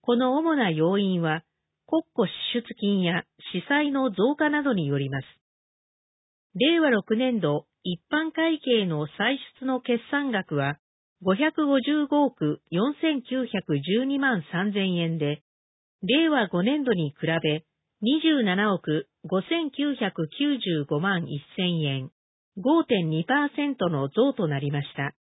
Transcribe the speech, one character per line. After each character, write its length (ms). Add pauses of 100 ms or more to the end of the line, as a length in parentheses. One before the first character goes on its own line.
こ 160
の 200
主 200
な 160
要 260
因 240
は、 220 (420)
国 160 (100)
庫 140
支 60 (220)
出 200
金 280
や 200 (300)
市 160
債 240
の 180
増 240
加 160
な 140
ど 80
に 160
よ 100
り 120
ま 100
す。 60 (1300)
令 240
和 100
六 240
年 240
度、 280 (180)
一 160 (100)
般 220
会 260
計 260
の 220 (100)
歳 220 (220)
出 40
の 160
決 300
算 220
額 240
は、 220 (440)
五 140
百 300
五 140
十 260
五 180
億 360 (100)
四 300
千 220
九 240
百 320
十 260
二 140
万 320
三 220
千 240
円 220
で、 240 (600)
令 260
和 200
五 160
年 180
度 100
に 180
比 160
べ、 380 (360)
二 200
十 220
七 320
億 320 (180)
五 180
千 280
九 240
百 340
九 300
十 260
五 140
万 300
一 120 (160)
千 260
円、 280 (460)
五 260
点 260
二 160
パ 280
ー 40
セ 120
ン 80
ト 120
の 200
増 240
と 160
な 100
り 140
ま 100
し 140
た。 180 (100)